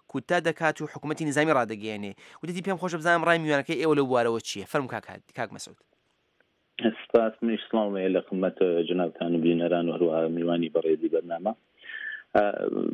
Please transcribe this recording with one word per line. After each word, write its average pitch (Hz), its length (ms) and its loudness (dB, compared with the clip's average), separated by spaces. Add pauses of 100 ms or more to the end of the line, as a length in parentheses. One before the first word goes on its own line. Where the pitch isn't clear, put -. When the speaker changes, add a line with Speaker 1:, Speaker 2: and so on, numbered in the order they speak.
Speaker 1:
کوتا - 320 -2
دەکات 156 380 0
و 156 80 -6
حکوومەتی 151 380 -6
نظامی 151 280 2
ڕادەگەیەنێ. 107 600 -2 (260)
و 160 80 -10
دەتی 180 160 -6
پێم 190 180 -2
خۆشە 175 200 -4
بزانم 170 240 4
ڕای 170 140 4
میوانەکەی 151 420 0
ئێوە 156 160 4
لەو 139 140 4
بوارەوە 117 380 2
چییە؟ 98 180 -8
فەرمو 139 220 -2
کاک، 110 160 -8 (320)
کاک 110 160 -6
مەسعود. - 260 -16 (1200)
Speaker 2:
سپاس، 113 300 2 (100)
منیش 113 180 0
سڵاومەیە 101 540 -2
لە 87 60 4
خزمەت 92 380 -4 (300)
جنابتان 85 460 -2
و 82 100 2
بینەران 85 420 2
و 82 80 -2
هەروەها 82 340 2
میوانی 85 460 -2
بەڕێزی 80 380 2
بەرنامە. 85 400 -2 (800)
ئە، 104 100 6 (500)